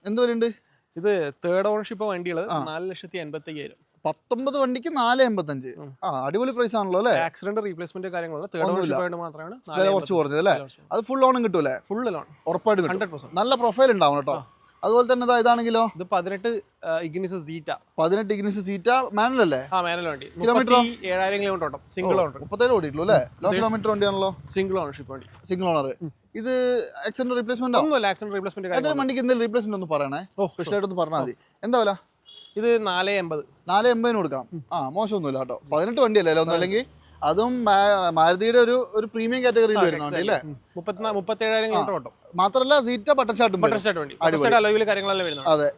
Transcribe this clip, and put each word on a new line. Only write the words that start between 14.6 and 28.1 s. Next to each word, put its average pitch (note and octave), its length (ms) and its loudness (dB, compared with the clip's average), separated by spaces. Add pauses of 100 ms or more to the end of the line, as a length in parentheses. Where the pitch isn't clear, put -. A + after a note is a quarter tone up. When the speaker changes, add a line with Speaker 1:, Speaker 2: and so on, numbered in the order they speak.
Speaker 1:
അതുപോലെ A#3 280 4
തന്നെ B3 140 0
ഇതാ, B3 120 4
ഇതാണെങ്കിലോ? A#3 580 2
Speaker 2:
ഇത് E3+ 160 -10
പതിനെട്ട്, G3 480 -2 (240)
ആ, E3 160 -2
Ignis E3+ 320 -6 (160)
Zeta. D#3+ 260 -8 (240)
Speaker 1:
പതിനെട്ട് G3 360 2
Ignis G3+ 240 -2 (100)
Zeta G#3+ 460 0
മാനുവൽ A#3+ 280 2
അല്ലേ? C#3 300 0
Speaker 2:
ആ, F#3 80 2
മാനുവൽ F3 280 -2
വണ്ടി. C#3 320 -10
Speaker 1:
കിലോമീറ്ററോ? A#3+ 380 4
Speaker 2:
മുപ്പത്തിയേഴായിരം G3 640 0
കിലോമീറ്റർ F#3+ 240 -2
ഓട്ടം. C#3+ 160 -6 (140)
സിംഗിൾ F#3 260 0
Speaker 1:
ഓ, - 20 4
Speaker 2:
ഓണർ. C#3+ 160 -4
Speaker 1:
മുപ്പത്തേഴ് G3+ 340 0
ഓടിയിട്ടുള്ളൂ D#3+ 320 0
അല്ലേ? E3+ 240 4 (140)
ലോ F#3 80 2
Speaker 2:
ഇത് F#3 60 2
Speaker 1:
കിലോമീറ്റർ A3 340 0
വണ്ടിയാണല്ലോ. G3 460 0 (140)
Speaker 2:
സിംഗിൾ F#3+ 280 -2
ഓണർഷിപ്പ് C#3+ 340 -8
വണ്ടി. C3 140 -14 (220)
Speaker 1:
സിംഗിൾ F#3 180 -2
ഓണർ. C#3+ 360 0
Speaker 2:
ഉം. D#3 100 -10 (220)
Speaker 1:
ഇത് B3 480 0 (240)
ആക്സിഡന്റ് B3 300 -2
റീപ്ലേസ്മെന്റോ? B3 420 0
Speaker 2:
ഒന്നുമില്ല, C#4+ 280 2
ആക്സിഡന്റ് G3+ 280 -4